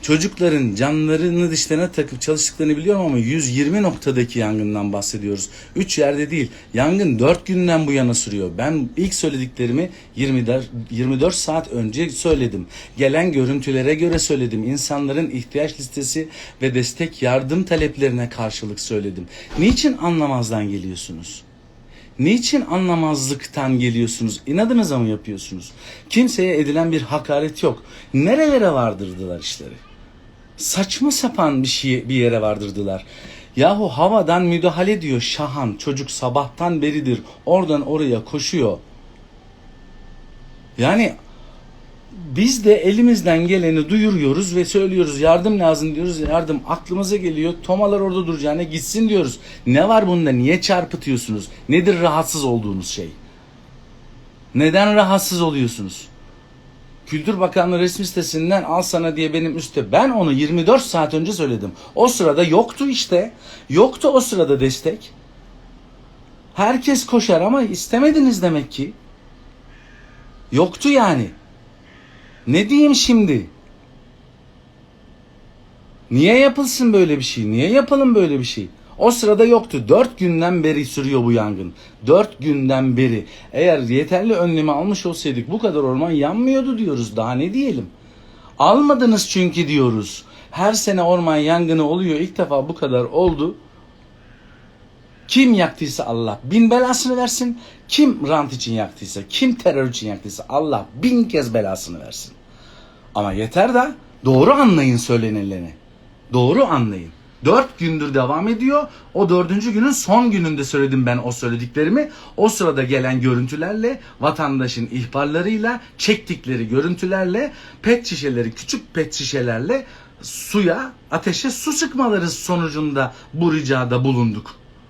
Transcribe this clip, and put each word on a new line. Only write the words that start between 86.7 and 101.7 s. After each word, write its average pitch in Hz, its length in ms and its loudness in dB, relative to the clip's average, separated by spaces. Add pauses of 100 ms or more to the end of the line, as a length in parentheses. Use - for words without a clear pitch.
diyoruz. 120 400 -4
Daha 113 180 -2
ne 165 180 -2
diyelim? 220 320 -2 (720)
Almadınız 240 720 4
çünkü 175 380 0
diyoruz. 120 580 0 (260)
Her 196 220 0
sene 196 300 0
orman 170 340 2
yangını 160 460 2
oluyor. 160 360 0
İlk - 180 -4
defa 143 320 0
bu 170 60 -6
kadar 127 280 0
oldu. 160 540 0 (1700)
Kim 254 260 6
yaktıysa 156 500 -2
Allah 113 400 -4
bin 220 280 4
belasını 247 460 2
versin. 247 420 -2 (280)
Kim 254 400 2
rant 147 260 0
için 120 200 -6
yaktıysa, 101 560 -6
kim 254 260 0
terör 139 340 0
için 110 180 -8
yaktıysa 101 420 -12
Allah 139 360 -2 (180)
bin 240 200 2
kez 131 300 -2
belasını 95 460 -4